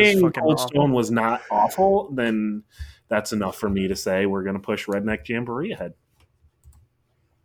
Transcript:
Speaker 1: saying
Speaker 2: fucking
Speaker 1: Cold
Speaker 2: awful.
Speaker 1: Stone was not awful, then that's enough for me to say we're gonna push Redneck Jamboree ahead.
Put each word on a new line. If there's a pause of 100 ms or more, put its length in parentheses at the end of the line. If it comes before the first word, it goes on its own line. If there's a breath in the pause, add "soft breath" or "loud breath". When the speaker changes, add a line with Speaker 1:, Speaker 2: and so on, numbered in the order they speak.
Speaker 1:
saying
Speaker 2:
fucking
Speaker 1:
Cold
Speaker 2:
awful.
Speaker 1:
Stone
was
not
awful,
then (460 soft breath)
that's
enough
for
me
to
say
we're
gonna
push
Redneck
Jamboree
ahead. (1500)